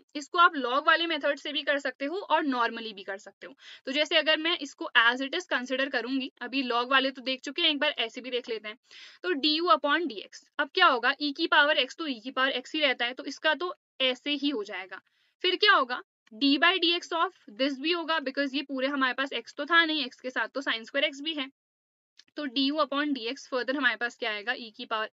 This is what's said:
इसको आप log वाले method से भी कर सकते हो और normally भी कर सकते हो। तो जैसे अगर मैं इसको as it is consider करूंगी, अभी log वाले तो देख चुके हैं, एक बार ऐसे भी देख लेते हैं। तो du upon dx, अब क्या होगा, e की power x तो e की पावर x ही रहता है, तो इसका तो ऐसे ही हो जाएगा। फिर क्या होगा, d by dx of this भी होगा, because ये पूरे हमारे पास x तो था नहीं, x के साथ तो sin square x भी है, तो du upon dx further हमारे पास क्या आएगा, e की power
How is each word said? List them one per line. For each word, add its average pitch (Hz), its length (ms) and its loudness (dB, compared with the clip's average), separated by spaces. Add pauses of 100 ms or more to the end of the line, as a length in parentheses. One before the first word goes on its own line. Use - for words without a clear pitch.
(160)
इसको 302 220 -4
आप 349 180 8
log 269 300 -2
वाले 330 200 6
method 302 320 -2
से 302 140 -8
भी 294 100 -4
कर 285 180 0
सकते 277 240 -6
हो 330 160 -4
और - 260 0
normally 233 480 -2
भी 196 80 -14
कर 196 160 -8
सकते - 280 -20
हो। 262 80 -18 (320)
तो 269 60 -4
जैसे 302 260 2
अगर 311 200 4
मैं 330 220 0
इसको 311 280 -10 (120)
as 247 220 4
it 277 120 -6
is 370 180 -6
consider 262 400 -2
करूंगी, 254 380 -4 (100)
अभी 247 240 -4
log 247 260 0
वाले 269 200 4
तो 269 120 -10
देख 254 180 -4
चुके 294 220 -4
हैं, 330 80 4
एक 294 80 -2
बार 294 200 0
ऐसे 233 220 -6
भी 247 100 -10
देख 247 180 -4
लेते 214 200 -8
हैं। 220 80 -12 (480)
तो 359 140 0
du 311 380 4
upon 302 320 0
dx, - 360 -14 (140)
अब 294 160 0
क्या 370 120 6
होगा, 254 260 4
e 294 240 -4
की 330 120 -2
power 302 360 4
x - 140 -10
तो 320 100 -6
e 240 140 -6
की 254 80 -10
पावर 262 300 0
x - 140 -10
ही 311 60 -2
रहता 247 240 2
है, 247 100 -4
तो 285 120 -12
इसका 302 300 0
तो 349 180 -6 (280)
ऐसे 254 300 0
ही 285 180 -2
हो 220 140 -2
जाएगा। 190 360 -12 (440)
फिर 359 120 2
क्या 415 160 6
होगा, 247 280 4 (320)
d 226 160 2 (100)
by 339 200 6
dx 339 360 0
of 349 180 0 (240)
this 269 240 0
भी 320 120 0
होगा, 320 280 0
because 269 340 -2
ये 294 100 -2
पूरे 262 240 -2
हमारे 262 260 0
पास 269 200 -4
x 240 220 -8
तो 285 100 -6
था 339 180 6
नहीं, 311 200 0
x - 160 -12
के 254 100 -10
साथ 233 180 -4
तो 269 140 -8
sin 226 220 -4
square 277 200 -2
x 285 180 -4
भी 320 120 -6
है, 269 120 -6 (880)
तो 294 120 -6
du 269 180 0 (140)
upon 294 340 0
dx 240 340 -8
further 247 280 -2
हमारे 247 200 0
पास 233 200 -6
क्या 233 140 -4
आएगा, 208 240 -4
e 226 220 -12
की 247 80 -12
power 214 280 -4